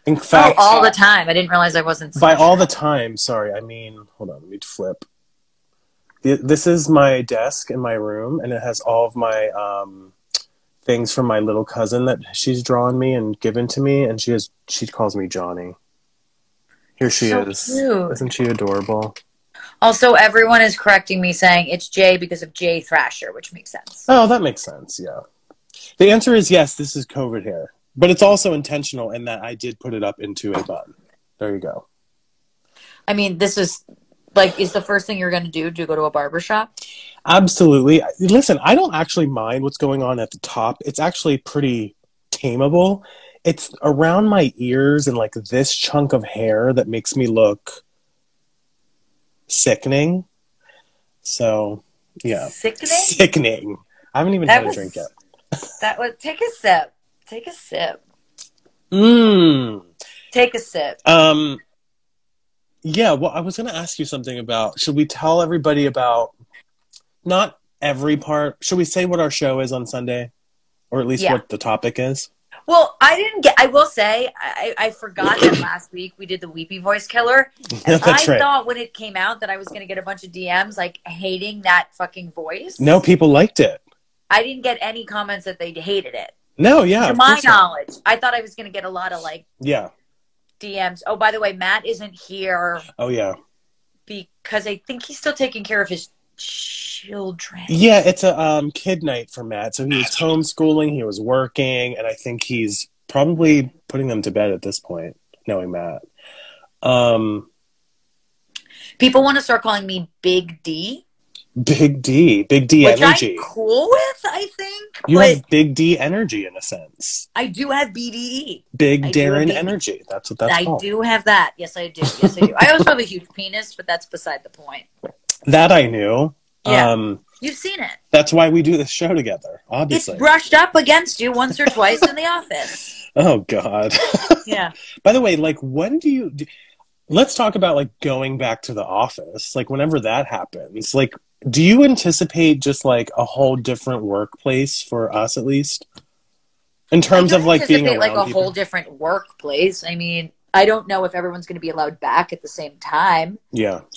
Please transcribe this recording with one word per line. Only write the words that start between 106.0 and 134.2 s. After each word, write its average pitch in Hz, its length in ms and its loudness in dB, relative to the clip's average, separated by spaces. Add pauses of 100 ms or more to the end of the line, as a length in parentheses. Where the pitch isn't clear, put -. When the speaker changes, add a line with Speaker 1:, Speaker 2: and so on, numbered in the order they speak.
Speaker 1:
Um, 117 640 0 (1500)
Speaker 2:
People 262 240 4
wanna 277 180 2
start 240 220 0
calling 208 240 -4
me 185 240 -8 (120)
Big 180 400 -2
D. 185 440 -10 (560)
Speaker 1:
Big 139 380 2
D. 131 440 4
Big 135 240 2
D 151 180 8
Speaker 2:
Which 117 140 6
Speaker 1:
energy. 180 360 4
Speaker 2:
I'm - 80 -12
cool 226 460 0
with, 539 340 2
I 392 220 -6 (100)
think. - 500 -14
Speaker 1:
You 160 120 6
Speaker 2:
but 190 100 8
Speaker 1:
have 147 220 0
Big 151 240 4
D 160 240 2
energy 147 480 -4
in - 100 -16
a 92 60 -14
sense. - 720 -12
Speaker 2:
I 240 100 -4
do 220 240 -8
have 269 220 -2
B 240 180 -12
D 220 80 -14
E. 247 460 -12 (100)
Speaker 1:
Big 143 320 2
Speaker 2:
I 135 40 -4
do 143 100 2
have 143 120 2
Speaker 1:
Darren 143 80 0
Speaker 2:
B 156 60 2
D 165 60 0
E. 147 40 -4
Speaker 1:
energy. 190 520 -6
That's - 220 -10
what 151 80 -12
that's 185 140 0
Speaker 2:
I 175 120 0
Speaker 1:
called. 165 160 -4
Speaker 2:
do 208 220 -6
have 226 220 0
that. 196 340 4
Yes, 170 180 -14
I 175 120 -10
do. 160 120 -18
Yes, 180 380 0
I - 80 -10
do. - 100 -6
I 262 160 6
also 320 180 4
have 277 80 2
a 240 60 -4
huge 180 300 -12
penis, 196 400 -12
but 185 120 -16
that's 170 200 -6
beside 156 380 -12
the - 60 -20
point. 139 340 -20 (600)
Speaker 1:
That 160 260 6
I 151 160 6
knew. 117 460 -2 (300)
Speaker 2:
Yeah. 127 280 4
Speaker 1:
Um, 110 280 -4 (200)
Speaker 2:
You've 269 160 -8
seen 381 240 -10
it. 208 100 -10 (220)
Speaker 1:
that's 151 200 4
why 165 160 6
we 165 140 2
do 160 140 2
this 143 140 -2
show 175 240 -4
together, 113 540 -6
obviously. 147 460 -4
Speaker 2:
It's 180 60 -12
brushed 302 340 4
up 349 220 4
against 311 440 2
you 247 120 -2
once 254 260 -2
or 285 80 0
twice 220 420 2
in 277 60 -4
the 311 120 -6
office. - 800 -8
Speaker 1:
<laughs> - 100 -20
Oh, 143 260 4
God. 104 520 -4 (280)